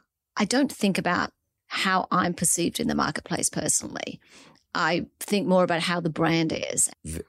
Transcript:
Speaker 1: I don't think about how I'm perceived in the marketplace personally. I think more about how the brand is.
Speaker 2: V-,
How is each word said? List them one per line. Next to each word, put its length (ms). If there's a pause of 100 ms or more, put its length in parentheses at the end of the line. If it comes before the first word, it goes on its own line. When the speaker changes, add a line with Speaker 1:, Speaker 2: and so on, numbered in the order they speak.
(380)
Speaker 1:
I 60
don't 280
think 260
about 320 (380)
how 420
I'm 240
perceived 460
in 80
the 60
marketplace 540
personally. 720 (540)
I 320 (140)
think 260
more 160
about 200
how 180
the 100
brand 420
is. 380 (140)
Speaker 2:
V-, 240